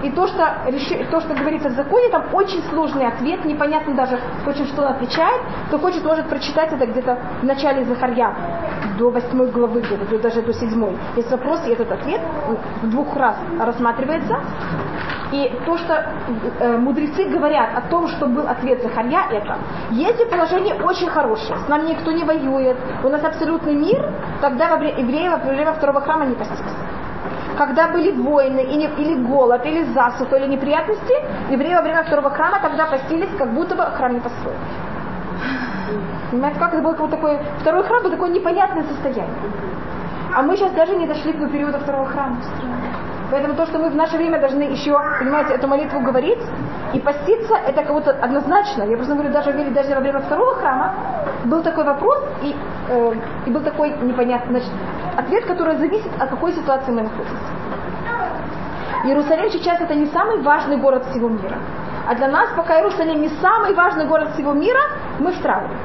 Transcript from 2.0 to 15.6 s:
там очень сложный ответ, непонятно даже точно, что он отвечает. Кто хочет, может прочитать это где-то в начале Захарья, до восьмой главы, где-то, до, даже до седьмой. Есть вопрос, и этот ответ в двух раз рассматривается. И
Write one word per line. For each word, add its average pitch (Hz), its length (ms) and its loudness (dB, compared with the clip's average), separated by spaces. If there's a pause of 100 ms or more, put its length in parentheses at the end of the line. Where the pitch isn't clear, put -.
там 311 240 2
очень 381 360 2
сложный 277 380 0
ответ, 269 360 -2
непонятно 302 520 0
даже 247 240 0 (240)
точно, 285 220 -2
что - 180 -2
он 277 60 2
отвечает. 320 520 0 (280)
Кто 302 100 0
хочет, 330 260 0
может 311 220 2
прочитать 311 440 0
это 269 140 0
где-то 247 320 0 (240)
в 247 40 -2
начале 269 400 2
Захарья, 240 500 0 (640)
до 240 100 4
восьмой 247 380 2
главы, 233 340 2
где-то, 202 240 -2
до, 214 140 0
даже 226 240 0
до 226 100 0
седьмой. 220 420 0 (200)
Есть 233 160 0
вопрос, 277 340 0
и 233 60 2
этот 233 200 0
ответ 269 300 -4 (640)
в 226 60 0
двух 254 260 -2
раз 254 200 2 (240)
рассматривается. 262 760 -2 (960)
И 277 200 0 (140)